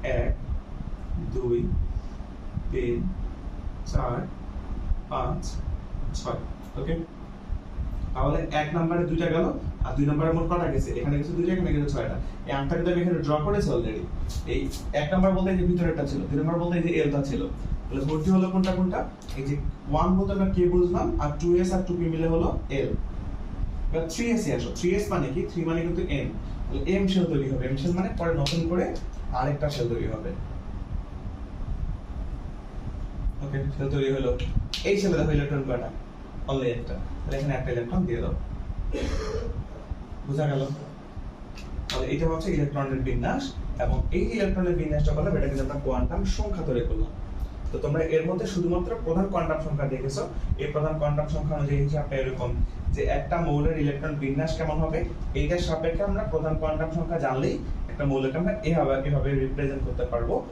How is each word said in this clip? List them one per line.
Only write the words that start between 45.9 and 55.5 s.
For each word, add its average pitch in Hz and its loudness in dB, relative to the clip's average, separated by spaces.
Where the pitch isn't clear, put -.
সংখ্যা 190 -2
তৈরি 120 2
করলাম। 110 0
তো - -4
তোমরা 151 2
এর 160 4
মধ্যে 180 0
শুধুমাত্র 170 2
প্রধান 180 4
কোয়ান্টাম 156 0
সংখ্যা 143 0
দেখেছো। - -2
এই 143 -2
প্রধান 156 2
কোয়ান্টাম 147 2
সংখ্যা 147 0
অনুযায়ী 139 2
হিসাবটা 143 0
এরকম 123 -2
যে 143 0
একটা 170 0
মৌলের 147 4
ইলেকট্রন 143 0
বিন্যাস 143 0
কেমন 156 0
হবে, 156 0
এইটার 151 2